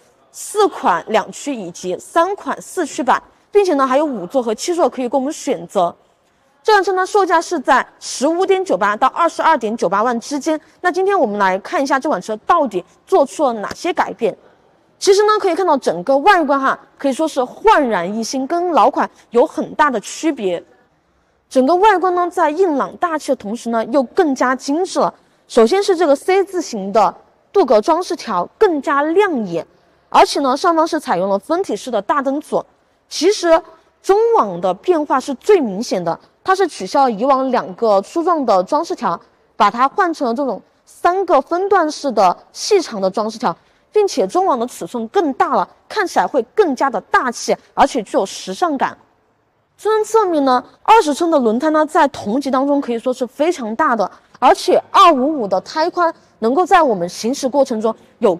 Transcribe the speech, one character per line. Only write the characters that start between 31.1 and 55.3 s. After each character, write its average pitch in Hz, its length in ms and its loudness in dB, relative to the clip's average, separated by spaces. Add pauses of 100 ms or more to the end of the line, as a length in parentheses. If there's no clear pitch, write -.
用 190 140 -2
了 196 80 0
分 330 240 -4
体 277 120 -6
式 - 160 -10
的 214 120 -2
大 294 180 -2
灯 269 180 -4
组。 214 240 -4 (460)
其 349 240 0
实 339 260 2 (440)
中 381 120 2 (220)
网 196 240 0
的 180 140 0
变 302 320 -2
化 285 120 0
是 277 160 -6
最 415 260 4
明 208 220 -4
显 202 200 -4
的， 165 160 -4 (240)
它 381 120 0
是 381 120 2
取 208 200 -10
消 269 220 2
以 214 160 -2
往 262 260 2
两 190 240 -2
个 208 260 2
粗 330 220 -4
壮 320 240 0
的 196 180 4
装 302 200 -2
饰 339 100 -8
条， 185 240 -4 (380)
把 208 140 2
它 240 180 0
换 349 240 0
成 294 140 -4
了 226 80 -2
这 285 100 -4
种 226 160 -4 (240)
三 370 420 -2
个 370 140 4
分 370 280 -2
段 359 220 2
式 285 220 -6
的 196 240 2 (160)
细 - 280 0
长 233 180 -8
的 190 120 0
装 214 200 -4
饰 220 80 -12
条， 180 160 -2 (380)
并 415 160 2
且 220 180 0
中 359 200 0
网 294 120 0
的 233 80 -4
尺 - 200 -12
寸 226 220 -8
更 359 260 0
大 320 200 0
了， 185 140 0 (180)
看 403 200 -4
起 - 120 -4
来 185 80 2
会 269 140 -2 (140)
更 339 200 2
加 269 140 -2
的 226 140 -4
大 311 280 -2
气， - 240 -4 (200)
而 247 120 4
且 262 160 -4
具 - 140 -8
有 214 80 2
时 - 300 -10
尚 302 240 -2
感。 156 180 -4 (800)
车 - 140 -4
身 427 140 0
侧 440 220 2
面 320 200 0
呢， 254 180 2 (180)
二 453 200 6
十 294 100 -2
寸 330 180 -2
的 320 80 2
轮 233 200 2
胎 311 120 -2
呢， 311 140 2
在 302 240 2
同 226 320 -6
级 277 100 -6
当 269 160 0
中 285 140 0
可 240 120 -6
以 233 60 -4
说 254 140 -4
是 247 140 -4
非 311 260 -2
常 233 240 -8
大 302 180 0
的， 196 160 -2 (280)
而 294 160 4
且 - 360 0
二 370 220 6
五 277 280 0